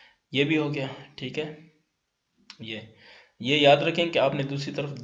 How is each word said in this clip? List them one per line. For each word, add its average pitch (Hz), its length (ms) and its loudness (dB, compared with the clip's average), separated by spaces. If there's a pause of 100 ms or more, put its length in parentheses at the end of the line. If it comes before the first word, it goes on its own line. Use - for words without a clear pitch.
(320)
ये 135 120 2
भी 156 120 2
हो 147 140 0
गया, 135 180 -6 (300)
ठीक 131 200 -8
है। 151 340 -10 (920)
ये, 110 320 -12 (460)
ये 135 180 2
याद 147 240 8
रखें 165 280 0
कि 151 80 0
आपने 139 260 2
दूसरी 139 280 -6
तरफ 143 180 -6 (140)